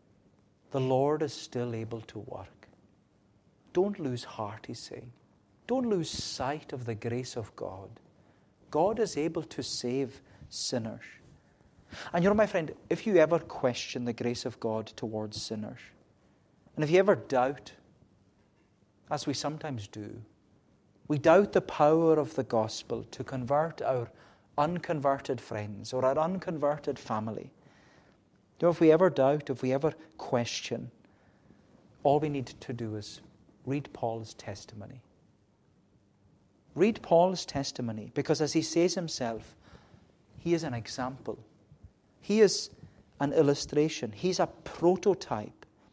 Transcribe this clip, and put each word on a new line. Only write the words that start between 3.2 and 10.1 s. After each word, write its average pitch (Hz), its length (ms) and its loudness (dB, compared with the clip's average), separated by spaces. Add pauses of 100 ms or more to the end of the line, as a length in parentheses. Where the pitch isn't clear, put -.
Don't 196 280 0
lose 127 240 -4
heart, 107 420 -10
he's 123 140 -12
saying. - 320 -16 (560)
Don't 247 200 0
lose 180 220 0
sight - 640 -6
of 127 140 -8
the 117 80 -4
grace 120 420 -6
of 110 180 -8
God. 95 340 -10 (800)
God 196 280 2
is 214 180 0
able 160 280 -2
to - 180 -10
save 123 580 -4 (280)